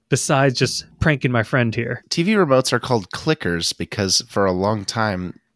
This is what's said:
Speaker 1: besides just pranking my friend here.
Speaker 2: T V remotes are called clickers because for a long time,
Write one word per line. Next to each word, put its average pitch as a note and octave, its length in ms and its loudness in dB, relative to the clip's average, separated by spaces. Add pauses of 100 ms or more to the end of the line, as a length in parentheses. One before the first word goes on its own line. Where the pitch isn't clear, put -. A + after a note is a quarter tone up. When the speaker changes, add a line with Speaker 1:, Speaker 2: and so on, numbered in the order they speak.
Speaker 1:
besides C3+ 500 2
just - 260 -2 (140)
pranking C#3 320 0
my A#2+ 100 2
friend A#2 320 0
here. A#2+ 360 -6
Speaker 2:
T - 120 -2
V G3+ 120 2
remotes C#3 380 4
are A#2+ 80 2
called A#2 300 -2
clickers F2 640 -2
because - 540 -2
for G2+ 160 0
a F#2 60 2
long G2 340 0
time, F#2 540 -4 (160)